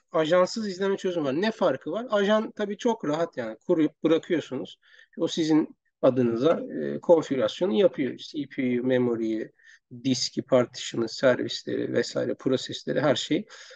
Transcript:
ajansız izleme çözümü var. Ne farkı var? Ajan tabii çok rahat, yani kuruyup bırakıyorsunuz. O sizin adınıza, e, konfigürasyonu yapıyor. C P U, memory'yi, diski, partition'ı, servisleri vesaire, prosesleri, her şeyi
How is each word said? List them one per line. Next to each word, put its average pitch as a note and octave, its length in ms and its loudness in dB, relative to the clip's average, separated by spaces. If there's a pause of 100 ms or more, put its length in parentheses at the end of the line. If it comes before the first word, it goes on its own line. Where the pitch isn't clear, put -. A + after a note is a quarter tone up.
(120)
ajansız F3+ 560 2
izleme G3 300 -2
çözümü F3 280 -2
var. C#3 160 0
Ne A3 100 2
farkı D3+ 400 -2
var? A3+ 180 -6
Ajan G#3+ 420 2
tabii G#3 260 -6
çok - 280 -2
rahat, D#3+ 320 -2
yani A2+ 200 -6 (100)
kuruyup D#3+ 360 0
bırakıyorsunuz. D#3 720 -2 (400)
O E3 100 -2
sizin D#3 480 0 (260)
adınıza, B2+ 640 2 (180)
e, C#3+ 180 -6
konfigürasyonu D#3 760 2
yapıyor. E3 440 2
C - 280 -10 (100)
P B2 260 0
U, - 20 -6
memory'yi, A#2 680 0 (520)
diski, - 380 -2
partition'ı, B2 680 0
servisleri A#2+ 840 0
vesaire, B2 420 -2
prosesleri, - 680 -4
her C#3+ 140 2
şeyi F#3 300 -2 (300)